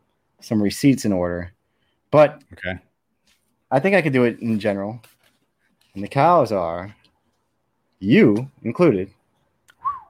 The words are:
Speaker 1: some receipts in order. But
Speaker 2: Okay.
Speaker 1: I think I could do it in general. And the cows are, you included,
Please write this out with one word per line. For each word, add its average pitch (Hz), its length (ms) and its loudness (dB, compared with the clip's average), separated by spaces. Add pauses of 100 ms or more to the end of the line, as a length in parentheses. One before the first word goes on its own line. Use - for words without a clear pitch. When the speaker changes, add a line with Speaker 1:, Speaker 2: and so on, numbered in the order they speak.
(400)
Speaker 1:
some 107 220 -4
receipts 107 420 0
in 107 80 -2
order. 87 400 -6 (600)
But 147 300 4 (120)
Speaker 2:
Okay. 92 260 -10 (920)
Speaker 1:
I 135 80 0
think 196 160 0
I 180 60 4
could 147 120 -2
do 123 100 2
it 120 160 -2
in 113 200 -4
general. 104 420 -6 (920)
And 101 100 -10
the 101 40 -10
cows 143 460 2
are, 90 420 -6 (1040)
you 123 500 4 (140)
included, 113 460 0 (1000)